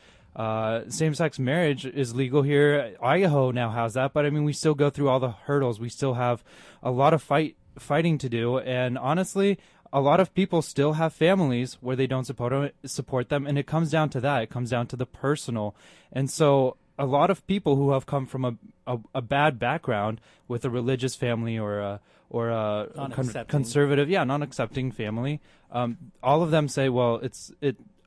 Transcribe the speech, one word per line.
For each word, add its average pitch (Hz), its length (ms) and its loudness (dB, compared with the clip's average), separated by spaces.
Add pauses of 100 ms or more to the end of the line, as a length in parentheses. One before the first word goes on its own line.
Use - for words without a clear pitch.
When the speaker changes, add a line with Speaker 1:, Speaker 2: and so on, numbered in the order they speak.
(360)
Speaker 1:
uh, 110 540 -2
same-sex 156 500 -2
marriage 139 460 0
is 127 300 -4
legal 135 260 2
here. 143 600 2
Idaho 143 500 4
now 120 200 0
has 117 220 -2
that, 131 200 0
but, 147 120 2
I 147 60 0
mean, 151 120 0
we 147 100 0
still 156 200 2
go 143 160 2
through 139 200 0
all 131 100 4
the 123 120 -2 (140)
hurdles. 131 340 0
We 120 100 -8
still 131 260 -2
have 120 280 -2 (380)
a 123 80 -4
lot 135 240 4
of 151 80 2
fight, 147 340 0 (220)
fighting 160 420 0
to 131 100 -4
do, 120 280 0
and 127 400 -2
honestly, 185 600 0 (340)
a 139 60 2
lot 143 220 6
of 180 120 -2
people 175 280 2
still 147 320 0
have 160 200 0
families 147 680 2
where 123 160 -4
they 131 100 2
don't 131 160 -2
support, 131 500 -2 (120)
support 131 420 -4
them, 143 180 -2
and 139 120 -2
it 139 100 -2
comes 160 240 0
down 156 180 2
to 127 120 -4
that. 135 220 0
It 110 60 -6
comes 120 200 -6
down 120 180 -2
to - 80 -10
the 123 100 -4
personal. 117 720 -4 (380)
And 131 160 -2
so 139 480 4 (200)
a 143 80 -2
lot 143 240 4
of - 160 -4
people 185 300 2
who 139 160 2
have 135 140 0
come 139 200 -4
from 131 200 -6
a, 120 100 -4 (320)
a, 123 120 -4 (160)
a 135 60 -2
bad 139 380 0
background 117 640 -2 (260)
with 120 160 -6
a 135 60 -4
religious 123 460 -2
family 113 440 -2
or 104 200 -4
a, 101 200 -6 (300)
or 117 220 -2
a 107 440 -2
con-, 139 140 -8
Speaker 2:
Non-accepting. 127 420 -6
Speaker 1:
conservative, 143 580 2
yeah, 180 140 0
non-accepting 131 720 -4
family, 117 480 -6 (320)
um, 120 240 -4 (260)
all 143 180 4
of 165 100 0
them 151 180 4
say, 135 180 0
"Well, 120 300 2
it's, - 420 -10
it, 139 160 -2 (320)